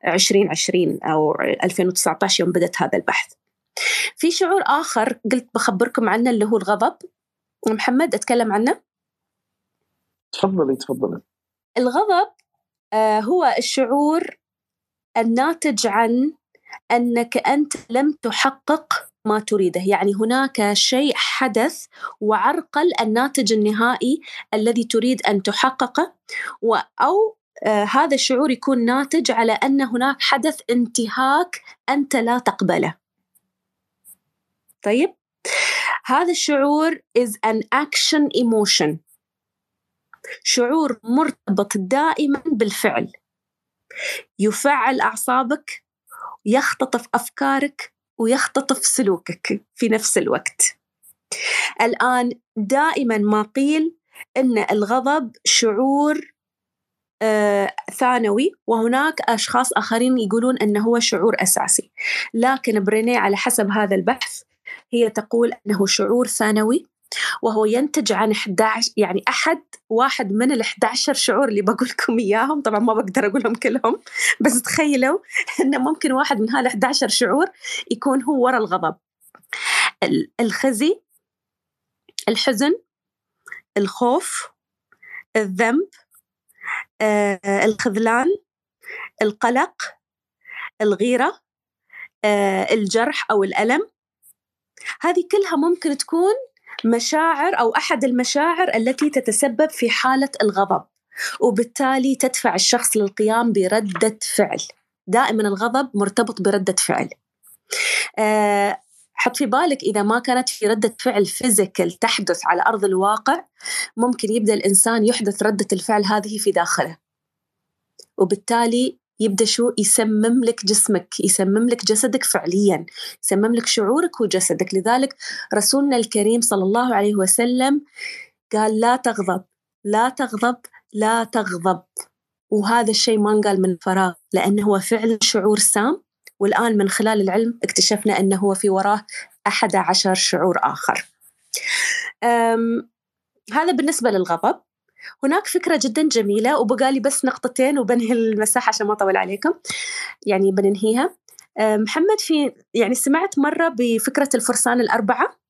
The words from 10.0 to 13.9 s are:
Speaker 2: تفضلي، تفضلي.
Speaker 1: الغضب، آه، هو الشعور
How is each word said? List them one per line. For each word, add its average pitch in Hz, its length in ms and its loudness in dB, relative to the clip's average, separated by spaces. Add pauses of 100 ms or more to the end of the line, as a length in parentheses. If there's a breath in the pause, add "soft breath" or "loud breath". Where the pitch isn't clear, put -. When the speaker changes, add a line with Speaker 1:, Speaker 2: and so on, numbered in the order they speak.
Speaker 2:
تفضلي، 165 440 0
تفضلي. 127 460 -4 (560)
Speaker 1:
الغضب، 349 540 2 (600)
آه، 214 260 4
هو 269 380 2
الشعور 294 800 0 (800)